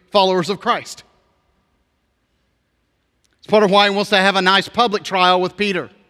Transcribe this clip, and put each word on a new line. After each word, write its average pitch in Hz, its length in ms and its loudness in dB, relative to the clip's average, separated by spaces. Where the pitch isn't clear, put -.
followers 185 400 0
of 202 100 -8
Christ. 202 440 -6
It's - 100 -20
part 214 140 2
of 202 80 2
why 202 180 4
he 196 80 -2
wants 202 140 -2
to 208 80 2
have 190 180 2
a 196 60 0
nice 190 260 2
public 214 360 -4
trial 180 360 0
with 180 160 -6
Peter. 185 360 -6